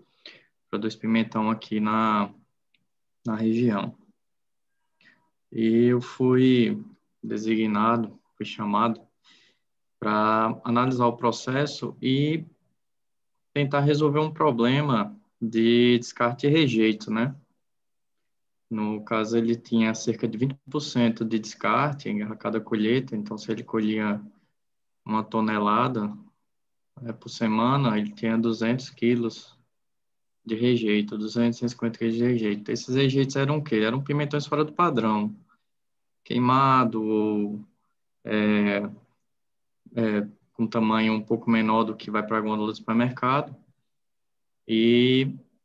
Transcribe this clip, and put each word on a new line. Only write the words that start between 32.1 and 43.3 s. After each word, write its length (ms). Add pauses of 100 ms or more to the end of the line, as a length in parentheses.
de 80
rejeito. 480
Esses 240
rejeitos 400
eram 220
o 60
quê? 140
Eram 260
pimentões 420
fora 180
do 100
padrão, 600 (880)
queimado, 800
ou, 640 (580)
é, 540 (1160)
é, 320 (260)
com 140
tamanho 460
um 80
pouco 280
menor 360
do 100
que 160
vai 140
pra 160
gôndola 300
do 40
supermercado. 800 (1120)